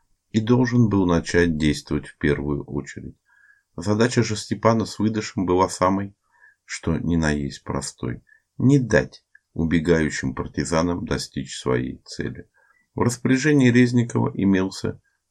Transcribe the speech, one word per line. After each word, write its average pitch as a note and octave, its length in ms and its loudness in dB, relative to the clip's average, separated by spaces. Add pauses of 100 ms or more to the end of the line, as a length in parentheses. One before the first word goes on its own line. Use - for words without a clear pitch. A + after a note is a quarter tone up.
(300)
и A2 100 0
должен A#2+ 480 4
был G2 160 2
начать F2 540 2
действовать D2 480 -2
в - 100 -20
первую D2 480 -2
очередь. - 520 -12 (600)
Задача G#2+ 460 0
же A2 140 -4
Степана A2 500 0
с - 140 -10
Выдышем G#2+ 440 -2
была F2+ 240 2
самой, G2 460 -2 (500)
что - 320 -4
ни E2+ 200 -2
на D#2+ 160 0
есть C#2+ 320 -6
простой: - 580 -8 (340)
не C3+ 220 6
дать - 460 0 (280)
убегающим D#2+ 840 0
партизанам E2 680 -2
достичь C#2+ 540 -6
своей B1+ 460 -4
цели. - 440 -12 (460)
В - 60 -4
распоряжении C3 680 2
Резникова A#2+ 640 2
имелся F#2+ 680 -2 (300)